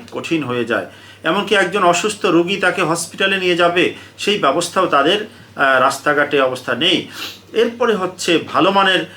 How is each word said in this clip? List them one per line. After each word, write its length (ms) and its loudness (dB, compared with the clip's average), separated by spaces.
কঠিন 320 -4
হয়ে 220 -2
যায়। 200 -2
এমনকি 320 0
একজন 280 0
অসুস্থ 420 0
রোগী 320 2
তাকে 240 0
হসপিটালে 560 -2
নিয়ে 200 0
যাবে, 380 2
সেই 220 -2
ব্যবস্থাও 460 0
তাদের, 400 2
আহ, 260 2
রাস্তাঘাটে 600 2
অবস্থা 340 -2
নেই। 320 0
এরপরে 420 0
হচ্ছে 420 -2
ভালো 340 0
মানের 340 2